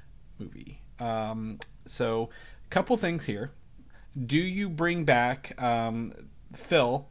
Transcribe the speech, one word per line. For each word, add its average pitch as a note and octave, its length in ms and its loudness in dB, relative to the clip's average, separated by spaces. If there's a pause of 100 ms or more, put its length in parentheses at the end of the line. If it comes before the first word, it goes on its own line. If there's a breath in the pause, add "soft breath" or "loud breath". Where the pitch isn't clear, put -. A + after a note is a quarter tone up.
(380 soft breath)
movie. - 440 -12 (160)
Um, A2 600 -4 (280)
so, A2+ 440 0 (400 loud breath)
couple F#3+ 260 4
things E3+ 300 0
here. G#2 260 -2 (640 soft breath)
Do B2+ 200 2
you F#3 300 0
bring E3+ 360 2
back, B2+ 560 4
um, A#2 520 0 (420)
Phil, C#3+ 560 4